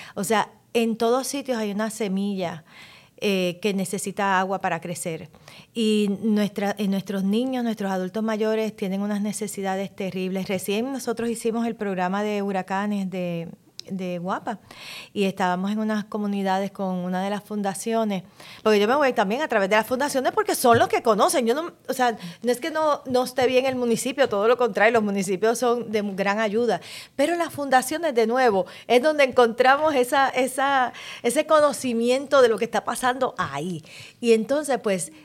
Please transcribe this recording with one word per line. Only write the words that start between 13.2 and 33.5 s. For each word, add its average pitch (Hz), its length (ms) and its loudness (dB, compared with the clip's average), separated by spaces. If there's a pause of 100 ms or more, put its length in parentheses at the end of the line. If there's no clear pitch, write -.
de 180 300 -6
Guapa 202 400 -6 (520)
y 208 140 -2
estábamos 185 460 0
en 214 80 -2
unas 214 260 -2
comunidades 196 640 -2
con 190 260 -4
una 180 260 -4
de 196 80 -2
las 202 120 -6
fundaciones, 208 800 -2 (400)
porque 214 160 6
yo 208 80 2
me 247 80 4
voy 285 160 4
también 233 300 0
a 311 60 -2
través 208 240 2
de 208 40 4
las 220 120 4
fundaciones 262 460 -2
porque 403 220 0
son 233 220 6
los 339 100 4
que 381 140 0
conocen. 240 460 4
Yo 233 80 2
no, 339 180 -6 (160)
o 254 40 -2
sea, 247 220 2 (280)
no 233 80 2
es 247 80 -2
que 330 100 -6
no, 311 380 0
no 254 160 2
esté 247 240 0
bien 254 180 4
el 262 100 0
municipio, 247 540 0
todo 208 180 0
lo 247 80 6
contrario, 226 380 4
los 226 100 4
municipios 202 540 0
son 240 340 0
de 214 120 0
gran 196 360 -2
ayuda, 220 400 0 (360)
pero 311 200 2
las 339 160 -2
fundaciones, 285 640 0
de 226 140 4
nuevo, 233 380 4 (220)
es 247 140 6
donde 294 220 4
encontramos 262 720 4
esa, 262 340 2
esa, 262 640 0 (300)
ese 247 240 0
conocimiento 254 960 2
de 240 60 8
lo 214 100 0
que 233 60 -2
está 208 200 -2
pasando 247 540 -2
ahí. 156 440 -6 (380)